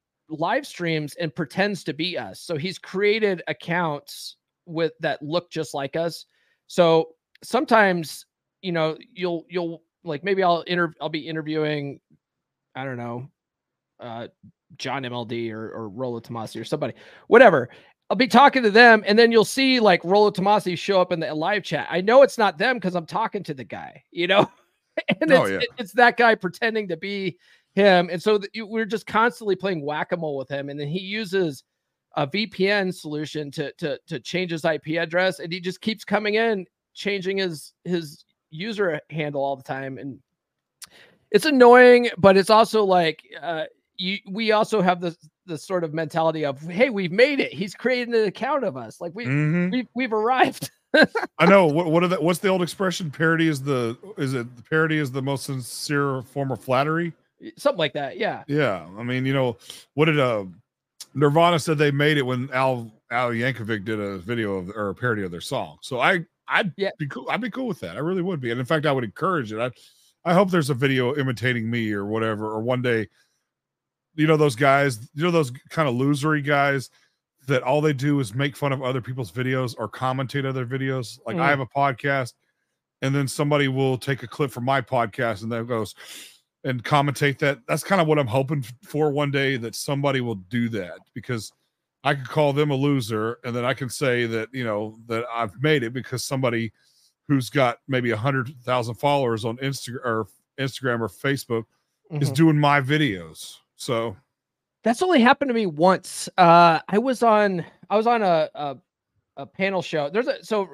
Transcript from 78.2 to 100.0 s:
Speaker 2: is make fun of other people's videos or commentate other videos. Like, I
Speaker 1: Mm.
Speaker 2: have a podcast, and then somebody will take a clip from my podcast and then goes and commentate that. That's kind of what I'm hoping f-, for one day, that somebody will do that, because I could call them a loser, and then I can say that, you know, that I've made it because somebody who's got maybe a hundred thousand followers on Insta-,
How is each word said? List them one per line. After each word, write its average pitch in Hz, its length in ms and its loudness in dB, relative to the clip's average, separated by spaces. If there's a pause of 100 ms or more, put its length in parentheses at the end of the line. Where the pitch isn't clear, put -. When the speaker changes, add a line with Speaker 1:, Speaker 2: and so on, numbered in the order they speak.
Speaker 2:
is 101 140 -6
make 139 220 -4
fun 143 160 -4
of 135 100 -6
other 131 180 -2
people's 123 320 -10
videos 127 460 -4
or 110 100 -6
commentate 131 560 -6
other 131 220 -6
videos. 131 600 -6
Like, 113 100 -6
I 139 100 0
Speaker 1:
Mm. - 20 4
Speaker 2:
have 143 120 2
a 131 60 -6
podcast, 139 680 -2 (680)
and 135 120 -2
then 139 120 0
somebody 147 420 0
will 131 280 0
take 135 260 -6
a 123 60 -12
clip 143 220 -4
from 123 140 -10
my 135 180 0
podcast 117 600 -4
and 113 80 -8
then 117 160 -6
goes 113 280 -4 (720)
and 127 200 -4
commentate 143 540 0
that. 143 280 0
That's 151 160 -2
kind 196 180 2
of 165 60 2
what 151 120 2
I'm 139 80 0
hoping 135 320 -2
f-, 123 240 -8
for 151 280 -2
one 143 200 -2
day, 139 260 0
that 113 180 -10
somebody 139 460 -2
will 120 140 -4
do 117 360 -4
that, 92 280 -8 (160)
because 117 360 -10 (540)
I 143 100 0
could 135 140 -8
call 147 240 2
them 147 180 0
a 139 60 0
loser, 120 680 -2
and 120 120 -6
then 120 80 -4
I 127 80 0
can 131 160 -8
say 123 380 -2
that, 113 260 -6
you 131 120 -8
know, 110 420 -6
that 117 260 -4
I've 117 300 -6
made 151 200 2
it 117 120 -6
because 123 300 -8
somebody 117 480 -2 (560)
who's 131 200 0
got 143 300 0 (100)
maybe 123 220 -2
a 110 60 0
hundred 131 360 -2 (120)
thousand 120 320 -2
followers 131 500 0
on 120 120 -6
Insta-, 135 360 -8 (100)